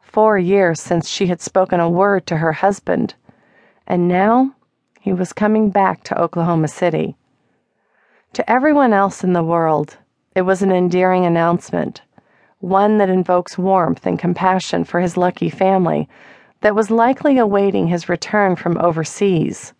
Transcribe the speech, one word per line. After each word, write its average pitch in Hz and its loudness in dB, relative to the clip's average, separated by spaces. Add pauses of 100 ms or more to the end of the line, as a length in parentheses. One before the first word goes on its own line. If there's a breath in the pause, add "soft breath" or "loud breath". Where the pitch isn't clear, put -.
four 214 2
years 180 2
since 170 -2
she - -2
had 180 -2
spoken 185 0
a 170 0
word 190 0
to 165 -4
her 160 0
husband, - -2 (720 soft breath)
and 175 0
now 220 2 (460)
he 196 -4
was 180 -6
coming 214 2
back 190 0
to - -4
Oklahoma 165 -2
City. 160 -4 (1200)
To - -6
everyone 262 2
else 196 0
in 180 0
the 170 0
world, 160 -2 (360)
it 185 0
was 185 0
an 196 2
endearing 180 2
announcement, 170 -2 (600 soft breath)
one 196 2
that 202 2
invokes 180 -2
warmth 180 0
and 180 -2
compassion 180 -2
for 170 -2
his 175 -2
lucky 175 -2
family 175 0 (540 loud breath)
that 214 2
was 208 0
likely 262 2
awaiting 196 2
his 170 -4
return 185 0
from 170 -2
overseas. 165 -2